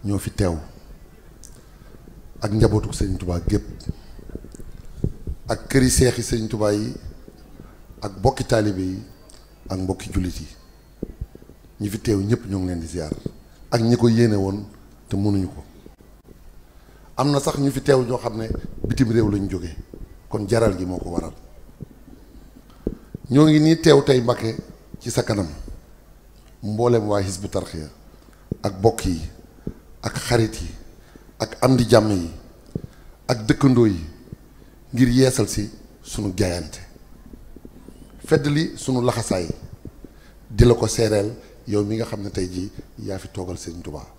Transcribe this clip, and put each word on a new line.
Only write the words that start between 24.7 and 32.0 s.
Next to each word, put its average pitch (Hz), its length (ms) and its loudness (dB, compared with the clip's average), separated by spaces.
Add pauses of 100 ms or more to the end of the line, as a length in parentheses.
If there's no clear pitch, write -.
ci 120 120 -8
sa 127 120 0
kanam, 101 240 0 (1160)
mboolem 110 440 2
waa 101 140 2
Hizbut 95 300 -6
Tarqiyyah, 82 380 -6 (760)
ak 95 180 -4
bokk 110 240 4
yi, 85 160 -2 (800)
ak - 160 -6
xarit 113 440 0
yi, 82 60 -6 (720)
ak - 220 -6
am 127 160 4
di 120 100 4
jàmm 110 240 8